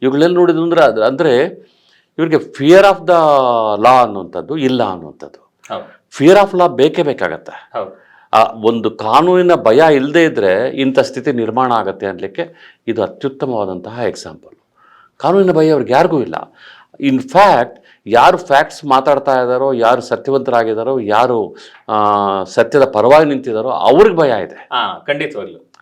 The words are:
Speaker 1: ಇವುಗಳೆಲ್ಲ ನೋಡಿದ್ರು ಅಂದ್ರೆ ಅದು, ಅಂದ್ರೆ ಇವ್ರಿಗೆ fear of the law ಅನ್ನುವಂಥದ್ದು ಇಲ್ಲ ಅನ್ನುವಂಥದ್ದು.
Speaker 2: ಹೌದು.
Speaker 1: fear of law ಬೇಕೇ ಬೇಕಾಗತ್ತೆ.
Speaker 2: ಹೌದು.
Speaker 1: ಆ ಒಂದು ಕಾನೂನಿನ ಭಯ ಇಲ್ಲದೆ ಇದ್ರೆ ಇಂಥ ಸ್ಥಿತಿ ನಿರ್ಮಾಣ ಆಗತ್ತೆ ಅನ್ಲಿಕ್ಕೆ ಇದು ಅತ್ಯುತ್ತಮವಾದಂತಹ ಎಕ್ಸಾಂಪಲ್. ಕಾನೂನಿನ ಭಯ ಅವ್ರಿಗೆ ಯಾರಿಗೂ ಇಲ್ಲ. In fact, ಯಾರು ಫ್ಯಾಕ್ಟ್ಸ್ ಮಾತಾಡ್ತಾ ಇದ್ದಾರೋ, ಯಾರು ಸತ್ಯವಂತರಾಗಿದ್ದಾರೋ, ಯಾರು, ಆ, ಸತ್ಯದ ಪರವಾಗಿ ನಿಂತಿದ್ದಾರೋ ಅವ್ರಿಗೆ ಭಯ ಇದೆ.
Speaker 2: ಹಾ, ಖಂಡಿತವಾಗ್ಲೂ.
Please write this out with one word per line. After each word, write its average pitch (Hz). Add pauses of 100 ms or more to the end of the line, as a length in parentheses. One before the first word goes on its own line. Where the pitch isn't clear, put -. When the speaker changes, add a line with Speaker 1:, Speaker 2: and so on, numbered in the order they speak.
Speaker 1:
ಇವುಗಳೆಲ್ಲ 147
ನೋಡಿದ್ರು 170
ಅಂದ್ರೆ 170
ಅದು, 110
ಅಂದ್ರೆ 135 (800)
ಇವ್ರಿಗೆ 156
fear 160
of 196
the 170 (600)
law 123
ಅನ್ನುವಂಥದ್ದು 101
ಇಲ್ಲ 127
ಅನ್ನುವಂಥದ್ದು. 78 (220)
Speaker 2:
ಹೌದು. - (180)
Speaker 1:
fear 190
of 196
law 170
ಬೇಕೇ 156
ಬೇಕಾಗತ್ತೆ. -
Speaker 2:
ಹೌದು. 95 (300)
Speaker 1:
ಆ 110
ಒಂದು 110
ಕಾನೂನಿನ 170
ಭಯ 123 (140)
ಇಲ್ಲದೆ 147
ಇದ್ರೆ 110
ಇಂಥ 135
ಸ್ಥಿತಿ 127
ನಿರ್ಮಾಣ 120
ಆಗತ್ತೆ 98
ಅನ್ಲಿಕ್ಕೆ 98 (120)
ಇದು 110
ಅತ್ಯುತ್ತಮವಾದಂತಹ 110
ಎಕ್ಸಾಂಪಲ್. - (640)
ಕಾನೂನಿನ 185
ಭಯ 156
ಅವ್ರಿಗೆ 123
ಯಾರಿಗೂ 160
ಇಲ್ಲ. - (480)
In 135
fact, 156 (240)
ಯಾರು 135
ಫ್ಯಾಕ್ಟ್ಸ್ 147
ಮಾತಾಡ್ತಾ 135
ಇದ್ದಾರೋ, 127
ಯಾರು 120
ಸತ್ಯವಂತರಾಗಿದ್ದಾರೋ, 123
ಯಾರು, 110 (340)
ಆ, 110 (440)
ಸತ್ಯದ 127
ಪರವಾಗಿ 135
ನಿಂತಿದ್ದಾರೋ 127
ಅವ್ರಿಗೆ 139
ಭಯ 156 (140)
ಇದೆ. -
Speaker 2:
ಹಾ, 107
ಖಂಡಿತವಾಗ್ಲೂ. - (100)